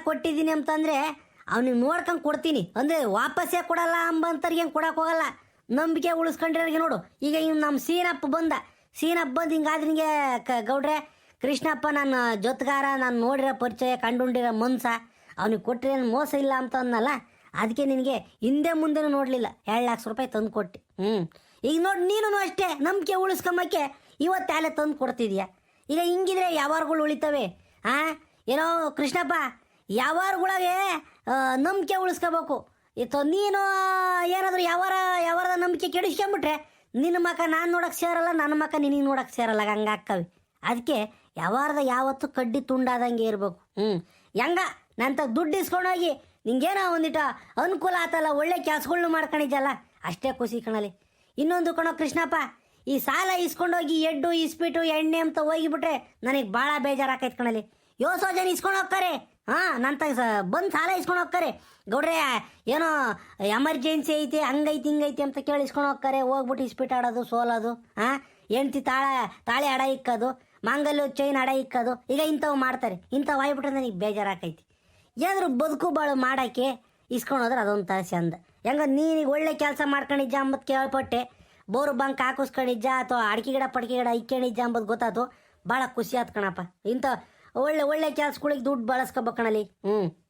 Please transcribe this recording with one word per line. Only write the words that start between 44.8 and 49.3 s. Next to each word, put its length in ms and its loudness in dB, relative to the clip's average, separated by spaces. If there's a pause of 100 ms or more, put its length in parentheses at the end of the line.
ನಂತ 220 0 (160)
ದುಡ್ಡು 220 0
ಇಸ್ಕೊಂಡೋಗಿ 720 0 (160)
ನಿಂಗೇನೋ 480 0
ಒಂದಿಟ 220 0 (400)
ಅನುಕೂಲ 440 0
ಆತಲ್ಲ, 300 0
ಒಳ್ಳೆ 280 0
ಕೆಲ್ಸಗಳ್ನು 500 0
ಮಾಡ್ಕೊಂಡಿದ್ಯಲ್ಲ, 580 0 (380)